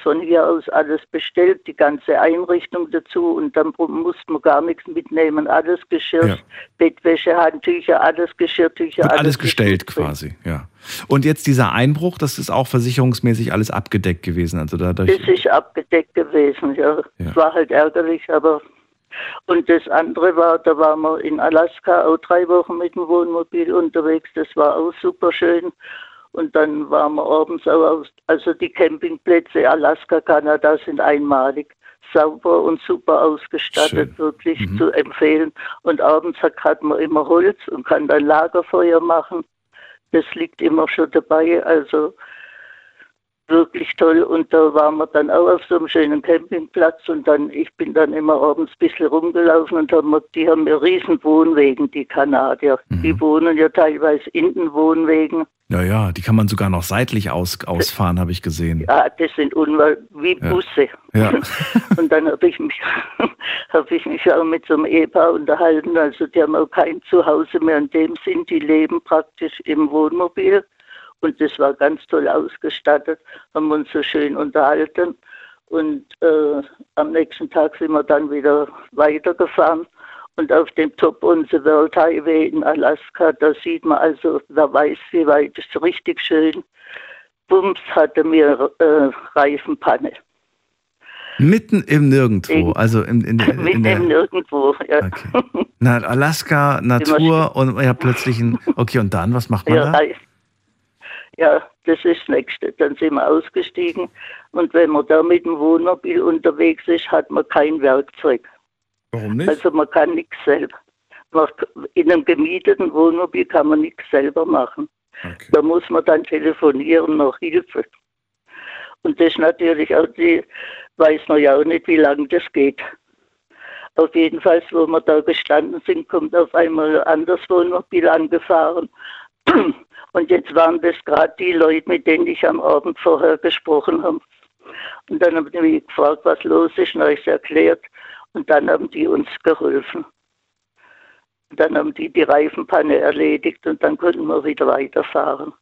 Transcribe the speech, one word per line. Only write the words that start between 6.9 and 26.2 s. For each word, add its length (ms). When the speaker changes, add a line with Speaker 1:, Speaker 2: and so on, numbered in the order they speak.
Speaker 1:
Handtücher, 640
alles 380
Geschirrtücher, 640
Speaker 2:
Wird 100
Speaker 1:
alles 100
Speaker 2:
alles 180
gestellt 320
Speaker 1:
mitgebracht. 220
Speaker 2:
quasi, 260
ja. 220
Und 180
jetzt 220
dieser 260
Einbruch, 460
das 180
ist 140
auch 160
versicherungsmäßig 840
alles 200
abgedeckt 500
gewesen. 380
Also 180
dadurch 400
Speaker 1:
Das 100
ist 200
abgedeckt 680
gewesen, 640
ja. 220
Speaker 2:
Ja. 140
Speaker 1:
Es 40
war 200
halt 160
ärgerlich, 580
aber, 320
und 200
das 200
andere 480
war, 240
da 180
waren 240
wir 200
in 180
Alaska 680
auch 120
drei 300
Wochen 300
mit 180
dem 120
Wohnmobil 680
unterwegs. 600
Das 200
war 220
auch 240
super 300
schön. 400